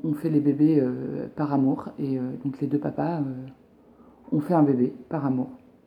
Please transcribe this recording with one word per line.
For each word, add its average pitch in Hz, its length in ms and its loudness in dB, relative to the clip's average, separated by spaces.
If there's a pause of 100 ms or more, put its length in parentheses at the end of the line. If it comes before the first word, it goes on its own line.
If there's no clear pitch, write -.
on 156 100 -2
fait 160 160 -4
les 151 120 4
bébés, 147 400 4
euh, 131 460 -4 (100)
par 143 160 -2
amour. 135 340 2 (100)
Et, 135 220 -2
euh, 127 40 -4 (200)
donc 135 160 -6
les 147 80 -2
deux 147 100 0
papas, 147 440 -2
euh, - 20 -2 (1080)
ont 151 100 2
fait 180 120 0
un 156 100 6
bébé 127 300 4 (140)
par 147 180 -4
amour. 131 240 0 (380)